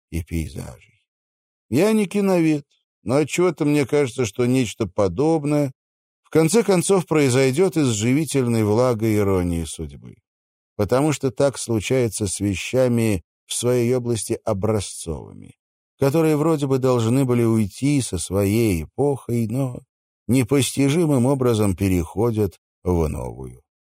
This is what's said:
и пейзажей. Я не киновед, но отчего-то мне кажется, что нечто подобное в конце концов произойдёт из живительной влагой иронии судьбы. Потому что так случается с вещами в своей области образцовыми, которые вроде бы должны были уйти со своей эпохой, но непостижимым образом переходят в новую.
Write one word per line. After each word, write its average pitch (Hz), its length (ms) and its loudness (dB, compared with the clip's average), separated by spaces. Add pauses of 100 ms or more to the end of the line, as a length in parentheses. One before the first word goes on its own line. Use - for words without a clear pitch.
(100)
и 85 140 -6
пейзажей. - 800 -10 (640)
Я 185 240 2
не 214 140 2
киновед, 175 580 0 (380)
но 117 140 0
отчего-то 170 480 0
мне 147 220 2
кажется, 131 380 0
что 120 220 -2
нечто 123 400 0
подобное 143 840 0 (540)
в - 40 -20
конце 160 340 4
концов 185 420 2
произойдёт 135 720 2
из 151 100 2
живительной 120 800 0
влагой 113 500 2
иронии 90 480 0
судьбы. 69 540 -14 (580)
Потому 127 380 0
что 135 180 -4
так 139 260 0
случается 117 720 -2
с - 140 -6
вещами 113 840 0 (240)
в - 80 -10
своей 123 400 0
области 120 500 -4
образцовыми, 82 1120 -6 (460)
которые 156 360 2
вроде 151 300 0
бы 135 120 2
должны 123 460 2
были 123 200 2
уйти 113 560 0
со 95 180 -4
своей 101 640 0
эпохой, 123 640 -2
но 123 360 -6 (440)
непостижимым 139 1000 2
образом 120 500 2
переходят 98 800 0 (240)
в 85 260 0
новую. 62 540 -10 (280)